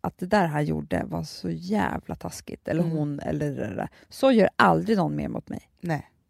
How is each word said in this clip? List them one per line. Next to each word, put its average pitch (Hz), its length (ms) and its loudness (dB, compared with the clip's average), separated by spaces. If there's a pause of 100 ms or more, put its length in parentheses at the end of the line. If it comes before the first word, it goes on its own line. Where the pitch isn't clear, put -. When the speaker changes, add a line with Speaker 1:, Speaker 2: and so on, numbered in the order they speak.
Speaker 1:
att - 160 -6
det 190 80 -6
där 190 220 4
han 151 180 0
gjorde 156 400 -2
var 165 180 -4
så - 260 -8
jävla 180 680 -2
taskigt, - 520 -12
eller 165 160 2
Speaker 2:
Mm. 160 140 -2
Speaker 1:
hon, 147 220 -2
eller 147 320 -2
det 127 240 -6
där. - 140 -6 (200)
Så 269 220 2
gör 220 240 6
aldrig 190 420 4
någon 151 180 0
mer 143 120 -4
mot 113 220 -8
mig. - 200 -12 (120)
Speaker 2:
Nej. 156 280 -4 (200)